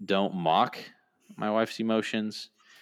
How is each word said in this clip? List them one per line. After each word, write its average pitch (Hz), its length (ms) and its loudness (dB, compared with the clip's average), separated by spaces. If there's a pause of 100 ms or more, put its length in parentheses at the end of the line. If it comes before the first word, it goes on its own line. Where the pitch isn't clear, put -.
don't 98 300 2
mock 87 420 2 (600)
my 107 140 -2
wife's 110 300 0
emotions, 110 720 -2 (320)